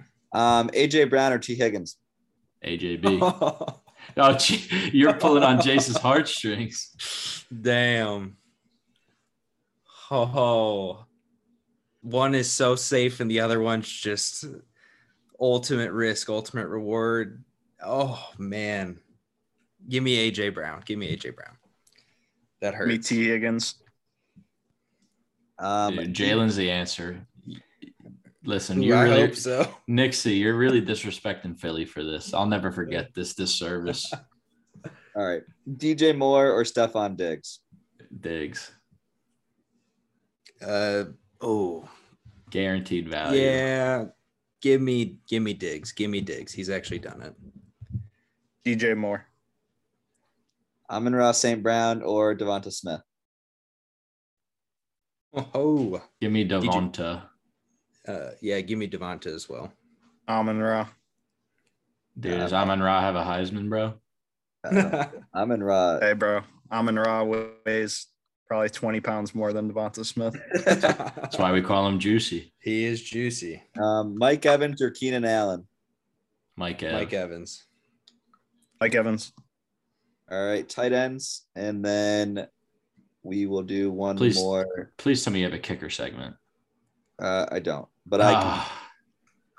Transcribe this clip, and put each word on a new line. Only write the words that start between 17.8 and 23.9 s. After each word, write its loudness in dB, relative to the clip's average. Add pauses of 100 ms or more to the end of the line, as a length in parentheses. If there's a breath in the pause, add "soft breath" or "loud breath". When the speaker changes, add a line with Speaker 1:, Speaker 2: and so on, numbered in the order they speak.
Speaker 3:
Oh, -4
man. -6 (880)
Give -2
me 2
A 2
J -2
Brown. -8
Give -6
me -6
A -4
J -10
Brown. -18 (1080)
That -2
Speaker 4:
Me, -12 (180)
Speaker 3:
hurts. -4
Speaker 4:
T 2
Higgins. -2 (1800)